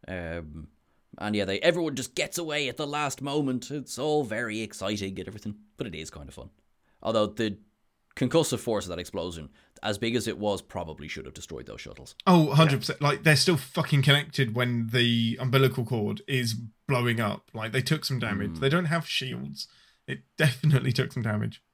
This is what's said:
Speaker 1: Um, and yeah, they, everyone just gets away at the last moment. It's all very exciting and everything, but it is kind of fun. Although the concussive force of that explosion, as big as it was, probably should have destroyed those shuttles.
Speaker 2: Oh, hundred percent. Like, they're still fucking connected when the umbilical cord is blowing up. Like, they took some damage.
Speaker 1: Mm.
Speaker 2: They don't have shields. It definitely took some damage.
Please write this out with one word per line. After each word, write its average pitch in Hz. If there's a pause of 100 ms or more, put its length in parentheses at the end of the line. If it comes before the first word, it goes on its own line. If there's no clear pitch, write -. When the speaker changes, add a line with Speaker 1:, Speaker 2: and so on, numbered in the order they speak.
Speaker 1:
Um, 82 (500)
and 104
yeah, 101
they, 98
everyone 170
just 127
gets 147
away 151
at 117
the 151
last 143
moment. 139
It's 147
all 151
very 110
exciting 98
and 90
everything, 104 (220)
but 131
it 85
is 80
kind 73
of -
fun. - (540)
Although 110
the 107 (580)
concussive 151
force 104
of 90
that 85
explosion, 85 (340)
as 104
big 117
as 110
it 85
was, 101
probably 80
should -
have -
destroyed 62
those 55
shuttles. - (120)
Speaker 2:
Oh, 165
hundred 143
percent. -
Like, 143
they're 156
still 160
fucking 143
connected 139
when 120
the 117
umbilical 131
cord 107
is 123 (340)
blowing 120
up. 104
Like, 110
they 127
took 147
some 127
damage. 101
Speaker 1:
Mm. 82
Speaker 2:
They 135
don't 175
have 160
shields. 135 (400)
It 139 (160)
definitely 131
took -
some 120
damage. 107 (120)